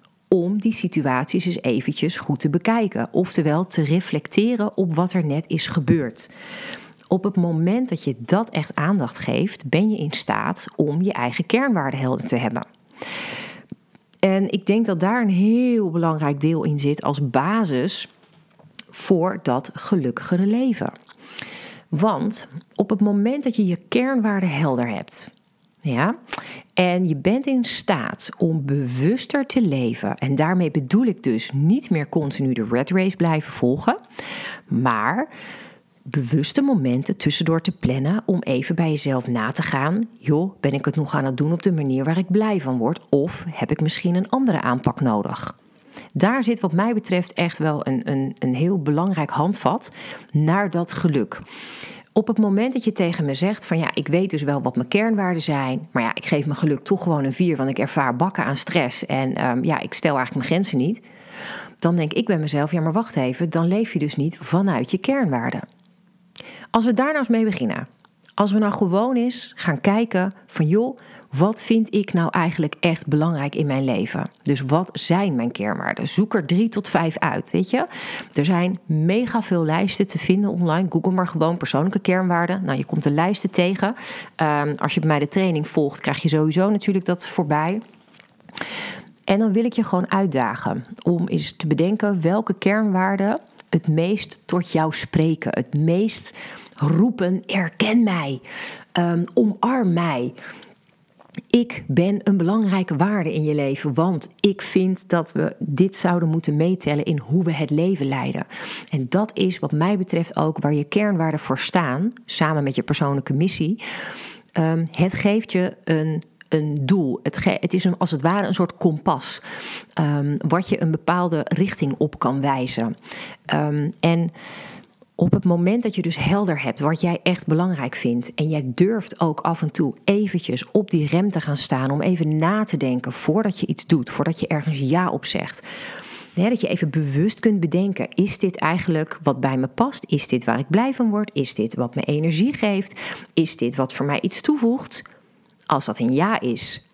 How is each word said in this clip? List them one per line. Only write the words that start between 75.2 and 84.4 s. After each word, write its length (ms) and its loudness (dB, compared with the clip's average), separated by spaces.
mijn 160 -2
kernwaarden?" 580 -4
Zoek 260 0
er 120 0
drie 220 2
tot 200 -6
vijf 300 0
uit, 320 -2
weet 200 0
je. 160 0
Er 120 2
zijn 420 2
mega 560 0
veel 220 0
lijsten 420 0
te 120 -4
vinden 320 2
online. 400 0
Google 220 0
maar 160 0
gewoon 280 0
persoonlijke 420 0
kernwaarden. 680 0
Nou, 140 -2
je 60 -4
komt 180 -4
de 80 2
lijsten 400 0
tegen. 440 0
Ehm, 400 0